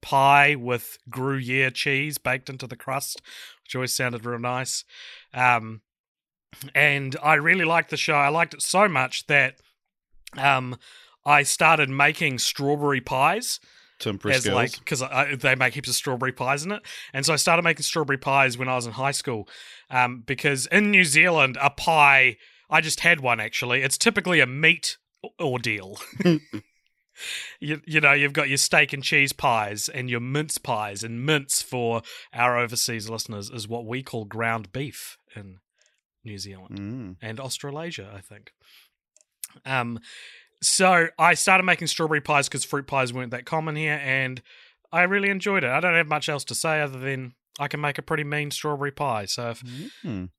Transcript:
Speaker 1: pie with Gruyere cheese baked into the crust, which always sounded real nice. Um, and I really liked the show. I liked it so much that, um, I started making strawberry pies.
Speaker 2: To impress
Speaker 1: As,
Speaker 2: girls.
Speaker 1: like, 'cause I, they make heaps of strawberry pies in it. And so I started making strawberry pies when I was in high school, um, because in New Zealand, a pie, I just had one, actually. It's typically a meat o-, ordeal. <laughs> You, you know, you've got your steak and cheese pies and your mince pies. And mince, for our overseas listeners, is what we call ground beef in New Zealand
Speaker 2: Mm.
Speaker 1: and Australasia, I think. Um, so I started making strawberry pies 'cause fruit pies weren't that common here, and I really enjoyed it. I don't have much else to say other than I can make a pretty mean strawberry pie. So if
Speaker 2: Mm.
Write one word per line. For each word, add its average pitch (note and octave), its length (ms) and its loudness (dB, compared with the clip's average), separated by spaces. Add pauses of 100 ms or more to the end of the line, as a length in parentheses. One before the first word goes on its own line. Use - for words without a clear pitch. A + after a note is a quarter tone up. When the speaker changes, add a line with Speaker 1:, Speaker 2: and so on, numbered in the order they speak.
Speaker 1:
pie C#3+ 560 6
with A#2+ 420 -6 (120)
Gruyere C3 600 -2
cheese C#3+ 480 -4
baked B2+ 320 -4
into C3 160 -12
the A#2+ 80 -14
crust, - 480 -8 (400)
which - 140 -10
always B2+ 180 -2
sounded A#2+ 320 -4
real A#2+ 140 -6
nice. B2 440 -4 (480)
Um, A#2 500 2 (920)
and C#3 480 2
I D#3 120 6
really E3 300 4
liked E3 260 2
the D#3 60 -4
show. D#3 200 0
I C#3+ 140 4
liked E3 220 0
it - 100 -8
so G3 260 4
much C3 400 -2
that, C3+ 300 2 (800)
um, C3 400 2 (480)
I C#3+ 200 6
started D#3 440 4
making C#3+ 520 2
strawberry C#3+ 600 0
pies. D#3 600 0 (400)
Speaker 2:
To - 80 -4
impress G#2+ 300 0
Speaker 1:
As, A#2 80 -2
Speaker 2:
girls. G2 100 0
Speaker 1:
like, A#2 280 -2
'cause C3+ 180 -4
I, C#3 340 -2
they C3 180 2
make B2+ 200 0
heaps B2 140 -8
of B2 60 -2
strawberry B2+ 380 -2
pies C#3 320 -2
in F#3+ 80 -6
it. G#3 100 -8 (300)
And C3+ 120 -4
so - 80 2
I D3 40 2
started E3+ 260 4
making E3 220 0
strawberry C#3 340 -2
pies C3+ 400 2
when B2+ 100 -6
I B2+ 60 0
was B2 120 -2
in A2+ 80 -10
high C3+ 180 -2
school, A2+ 360 -6 (420)
um, B2 360 0
because C3+ 400 -2
in G#3 240 4
New F#3+ 140 8
Zealand, D3+ 560 4
a C#3 100 4
pie, C#3 680 6 (300)
I D#3 120 4
just D#3 200 -4
had E3+ 200 4
one, A#2+ 180 0
actually. B2 440 -2
It's B2+ 140 0
typically F3+ 440 2
a C3 80 6
meat D#3 480 0 (260)
o-, A2 80 -14 (100)
ordeal. A2 600 -4 (240)
<laughs> E3 160 4 (1200)
You, D3+ 260 -6
you D#3 140 0
know, C#3+ 140 6
you've C#3+ 180 2
got C#3+ 160 0
your C3+ 100 0
steak D3+ 340 2
and C3+ 120 -8
cheese C#3 280 2
pies G#2+ 560 0
and B2+ 220 -8
your A#2+ 80 -2
mince C#3 400 -4
pies. G#2+ 460 -6
And A#2 200 -8
mince, C#3+ 380 0
for A#2 400 -2 (300)
our A#2+ 260 2
overseas A#2 500 -4
listeners, G#2+ 420 -10
is G#2+ 180 -10
what A#2 180 -8
we B2+ 160 -6
call A#2 220 -8
ground A2 480 -4
beef - 460 -12 (180)
in F#2+ 220 -18 (640)
New G#2 140 -14
Zealand F#2+ 420 -14
Speaker 2:
Mm. G2+ 420 -10
Speaker 1:
and A2 160 -10
Australasia, C#3 760 -10
I G2 100 -16
think. G#2 300 -20 (1120)
Um, A#2+ 360 -4 (640)
so F3+ 460 4 (100)
I E3 160 6
started F#3+ 300 4
making E3+ 240 0
strawberry D#3 340 0
pies C#3+ 260 2
'cause - 160 -6
fruit C#3+ 240 -6
pies B2+ 240 0
weren't B2+ 180 -8
that B2 140 -10
common D#3 320 -4
here, D3+ 260 -2
and C3 400 -2 (480)
I E3 120 2
really G3 260 2
enjoyed G3 360 0
it. A#2+ 60 0
I C#3 100 2
don't F3 140 2
have E3 140 4
much D3+ 200 -2
else C#3+ 160 -4
to A#2+ 120 -10
say D#3 240 0
other C3+ 180 -4
than C3 360 -6 (260)
I C#3+ 80 -4
can D3 120 -6
make D3 180 -4
a D3 40 -10
pretty D3+ 220 -4
mean D3 260 -4
strawberry C#3+ 400 -4
pie. A#2+ 360 -4
So A#2+ 240 -6
if A2+ 120 -12 (400)
Speaker 2:
Mm. F#2+ 360 -8